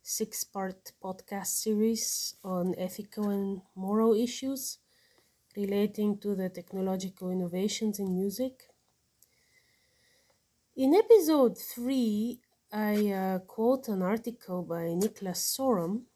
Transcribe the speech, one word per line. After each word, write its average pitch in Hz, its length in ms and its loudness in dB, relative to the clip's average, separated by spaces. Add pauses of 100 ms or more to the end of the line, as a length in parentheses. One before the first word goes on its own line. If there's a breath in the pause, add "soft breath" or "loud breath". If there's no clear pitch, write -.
six-part - 880 -8 (100)
podcast 190 460 -10 (160)
series 220 800 0
on 185 340 -2
ethical 202 520 -6
and 196 340 -2 (140)
moral 214 380 4
issues 262 640 -4 (800 soft breath)
relating 202 640 0
to 208 160 -4
the 190 140 -2
technological 185 800 -4
innovations 196 720 -2
in 185 160 -2
music. 202 480 -4 (2000 soft breath)
In 262 180 4
episode 320 640 8
three, 240 840 -2 (320)
I, 208 400 0
uh, 190 260 0
quote 233 480 0
an 190 160 -2
article 190 600 -4
by 165 220 -4
Niklas 185 520 -2 (160)
Sorum 220 460 0 (160)